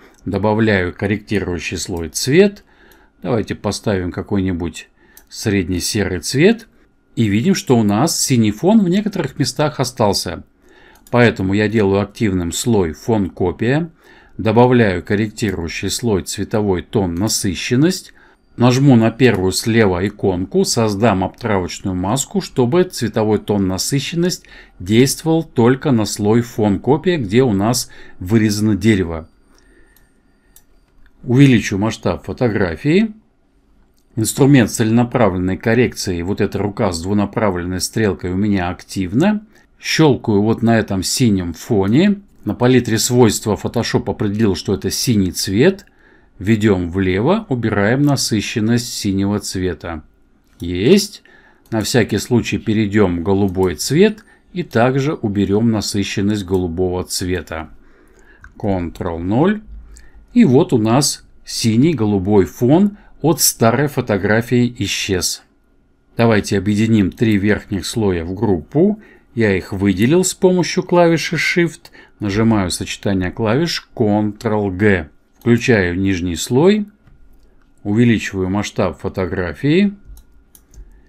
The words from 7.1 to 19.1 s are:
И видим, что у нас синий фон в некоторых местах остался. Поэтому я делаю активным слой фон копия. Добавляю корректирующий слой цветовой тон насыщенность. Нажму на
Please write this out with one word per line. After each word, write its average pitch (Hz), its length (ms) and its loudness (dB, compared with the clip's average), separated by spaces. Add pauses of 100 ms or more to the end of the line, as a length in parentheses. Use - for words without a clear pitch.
И 117 80 0
видим, 113 300 2
что - 220 2
у 113 60 4
нас 107 360 0
синий 113 320 2
фон 196 300 2
в 185 80 2
некоторых 202 500 -4
местах 147 400 -4
остался. 101 680 -4 (640)
Поэтому 104 420 2
я 104 160 2
делаю 101 320 2
активным 92 520 -2
слой 98 400 0
фон 107 360 -2
копия. 120 640 -2 (480)
Добавляю 110 640 4
корректирующий 98 880 -4
слой 101 320 -2
цветовой 98 600 -2
тон 92 320 -2
насыщенность. 113 1000 -2 (420)
Нажму 127 400 4
на 113 140 4